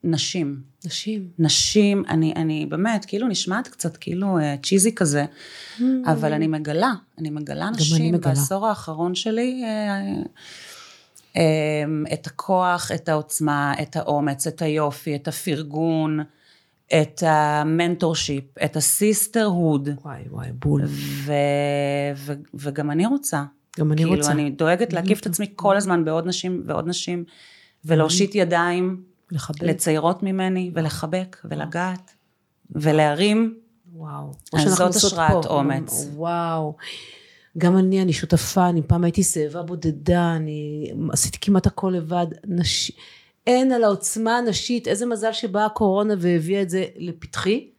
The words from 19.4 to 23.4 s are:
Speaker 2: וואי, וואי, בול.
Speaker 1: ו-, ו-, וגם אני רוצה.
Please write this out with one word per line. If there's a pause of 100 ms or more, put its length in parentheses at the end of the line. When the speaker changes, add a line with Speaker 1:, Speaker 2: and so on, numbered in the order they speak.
Speaker 2:
וואי,
וואי,
בול.
Speaker 1:
ו-, (840)
ו-, (220)
וגם
אני
רוצה. (340)